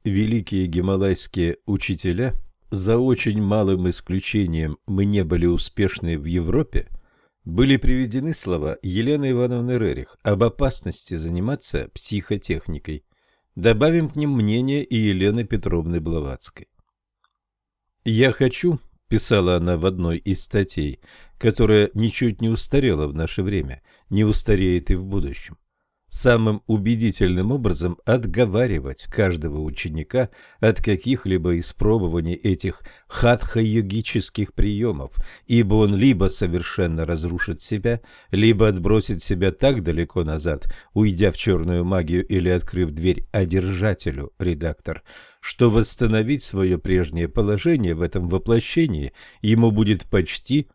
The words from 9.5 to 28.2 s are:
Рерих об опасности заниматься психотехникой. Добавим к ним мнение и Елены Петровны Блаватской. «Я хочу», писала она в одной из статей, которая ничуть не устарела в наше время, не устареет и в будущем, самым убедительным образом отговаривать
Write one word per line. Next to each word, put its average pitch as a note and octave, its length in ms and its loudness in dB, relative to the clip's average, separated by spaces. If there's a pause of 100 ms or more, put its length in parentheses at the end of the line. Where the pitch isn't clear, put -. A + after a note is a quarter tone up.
Рерих G#2+ 500 -2
об G2+ 200 2
опасности - 720 -2
заниматься F2 800 -4
психотехникой. E2 1080 -6 (500)
Добавим C#3+ 540 2
к - 80 -8
ним D3 160 0
мнение B2+ 500 0
и - 140 -4
Елены G#2 480 2
Петровны E2+ 560 -2
Блаватской. D2+ 640 -6 (1400)
«Я A#2 280 4
хочу», D3+ 480 0 (340)
писала F#2+ 400 4
она F2 220 2
в D#2+ 100 0
одной F2 320 0
из F#2+ 240 -4
статей, E2+ 560 -2 (400)
которая G#2+ 560 4
ничуть A2 460 0
не A2+ 80 0
устарела A2+ 580 0
в C#2+ 80 -6
наше D#2+ 300 -4
время, E2 360 -4 (300)
не G#2 140 2
устареет F#2+ 680 2
и F#2+ 60 4
в F2+ 80 -6
будущем, F#2+ 520 -6 (520)
самым A2+ 580 2
убедительным G#2 880 0
образом F2+ 520 -2
отговаривать G#2+ 1000 0